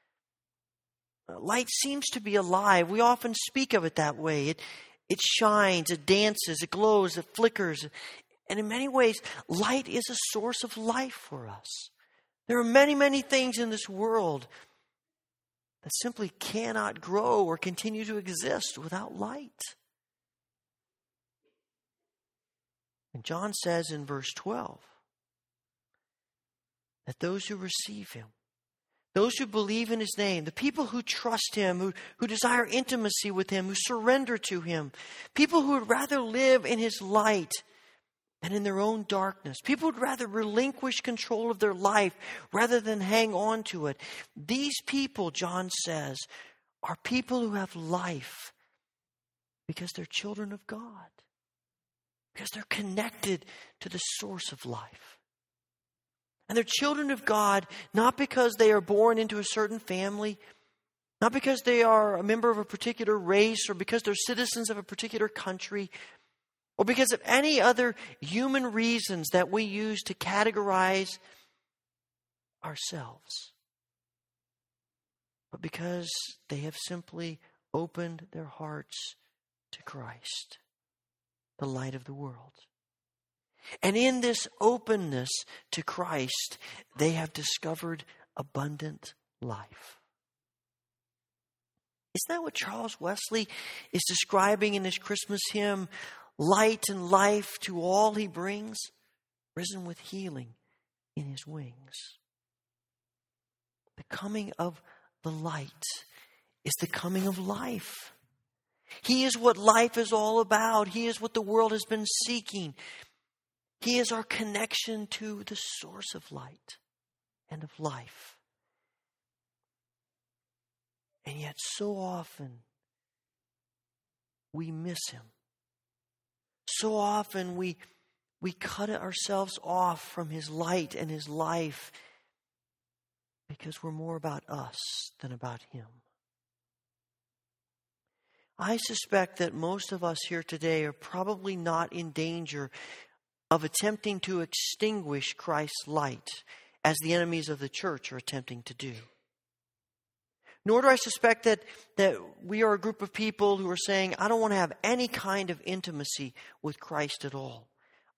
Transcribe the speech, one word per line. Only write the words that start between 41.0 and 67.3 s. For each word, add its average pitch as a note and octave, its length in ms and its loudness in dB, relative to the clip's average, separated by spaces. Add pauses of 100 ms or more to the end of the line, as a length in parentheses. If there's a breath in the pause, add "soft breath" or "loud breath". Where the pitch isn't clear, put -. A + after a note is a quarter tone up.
control A#3 500 -2
of G3 80 -2
their G#3 140 4
life G3 420 4 (380 loud breath)
rather A#3 260 6
than G#3+ 220 -2
hang G#3+ 320 4
on G#3+ 300 0
to D3+ 240 -4
it. C#3 120 -4 (380 loud breath)
These C4 480 -2
people, C4 460 -2
John F3+ 380 -2 (140)
says, D3 340 -4 (640 loud breath)
are - 220 -6
people B3 380 0
who G#3+ 140 -2
have F#3+ 200 -4
life E3 800 -6 (1120)
because F3 240 -10
they're E3+ 140 -10
children G#3 480 -8
of G3+ 120 -16
God, G#3+ 440 -14 (1200)
because - 200 -10
they're G#3+ 160 -10
connected G3+ 760 -4 (360 loud breath)
to F#3 80 -12
the F3+ 100 -8
source G3 520 -6
of C3+ 140 -14
life. - 520 -12 (1300)
And A3 80 0
they're A3+ 100 2
children D4 440 0
of C4 120 -4
God G3+ 420 4 (280 loud breath)
not A3+ 240 4
because B3 380 4
they A3 180 8
are G3+ 80 6
born G#3+ 360 6
into A3 200 0
a G#3 60 -4
certain G#3+ 360 -2
family, G3+ 580 -4 (840 loud breath)
not A3+ 100 6
because C4+ 300 2
they A#3+ 200 6
are G#3+ 360 8
a F3+ 60 -2
member A3+ 260 4
of A3 80 4
a G#3 80 -4
particular G#3+ 520 0
race G3+ 520 4
or G3+ 40 -2
because G3+ 280 0
they're G3+ 140 0
citizens A#3 540 0
of G#3 80 -2
a G3+ 60 -8
particular G#3+ 460 -2
country, G3 600 -6 (880 loud breath)
or G#3 60 6
because B3 300 4
of - 100 0
any C#4 380 6